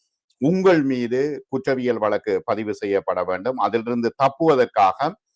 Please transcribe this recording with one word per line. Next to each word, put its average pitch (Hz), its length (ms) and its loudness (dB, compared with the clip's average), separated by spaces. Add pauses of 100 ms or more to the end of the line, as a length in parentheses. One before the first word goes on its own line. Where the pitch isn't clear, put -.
(380)
உங்கள் 185 440 4
மீது 131 680 -2
குற்றவியல் 127 500 -2
வழக்கு 104 460 0
பதிவு 107 300 -4
செய்யப்பட 95 500 -2
வேண்டும். 95 320 -4
அதிலிருந்து 117 580 -2
தப்புவதற்காக 135 960 2 (240)